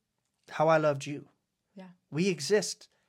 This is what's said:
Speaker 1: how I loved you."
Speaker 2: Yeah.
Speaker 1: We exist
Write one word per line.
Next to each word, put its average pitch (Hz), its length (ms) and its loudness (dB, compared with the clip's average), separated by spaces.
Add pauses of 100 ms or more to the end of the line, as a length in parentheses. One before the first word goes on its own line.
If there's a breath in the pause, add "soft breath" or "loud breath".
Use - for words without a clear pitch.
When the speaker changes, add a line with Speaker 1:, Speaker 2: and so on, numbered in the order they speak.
(520)
Speaker 1:
how 156 180 2
I 160 80 6
loved 147 300 0
you." 139 200 -12 (480)
Speaker 2:
Yeah. 185 120 -18 (240)
Speaker 1:
We 170 180 0
exist 180 600 -2 (200)